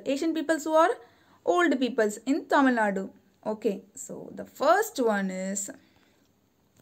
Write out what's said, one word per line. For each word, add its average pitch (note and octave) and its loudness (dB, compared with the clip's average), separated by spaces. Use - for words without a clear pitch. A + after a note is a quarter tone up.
Asian D#4 0
peoples D#4+ -2
who D#4 -2
are E4 6
old E4+ 2
peoples A3 0
in D4 -2
Tamil C4+ 4
Nadu. G3+ -2
Okay, G#3+ -4
so - -16
the - -12
first F4 0
one G3+ 0
is F#3+ -8